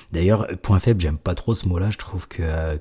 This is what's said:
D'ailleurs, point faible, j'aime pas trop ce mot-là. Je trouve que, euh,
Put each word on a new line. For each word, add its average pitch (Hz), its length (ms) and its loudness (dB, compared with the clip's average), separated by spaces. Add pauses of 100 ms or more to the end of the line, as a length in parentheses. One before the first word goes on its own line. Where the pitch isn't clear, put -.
(100)
D'ailleurs, 104 380 2 (120)
point 98 200 4
faible, 110 200 2
j'aime 76 180 0
pas 87 180 -4
trop - 180 -2
ce - 140 -2
mot-là. 90 200 0
Je 107 100 -4
trouve - 280 -10
que, - 160 -8
euh, 80 380 -2